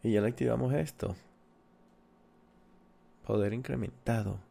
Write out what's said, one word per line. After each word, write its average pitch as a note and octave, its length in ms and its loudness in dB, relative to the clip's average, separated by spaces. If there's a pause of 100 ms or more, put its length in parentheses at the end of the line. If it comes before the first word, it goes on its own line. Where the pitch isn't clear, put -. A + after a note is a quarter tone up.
Y A#2 80 4
ya G#2 80 6
le G#2 80 2
activamos B2 440 0
esto. - 440 -2 (2000)
Poder G#2 260 2
incrementado. A2+ 840 -2 (120)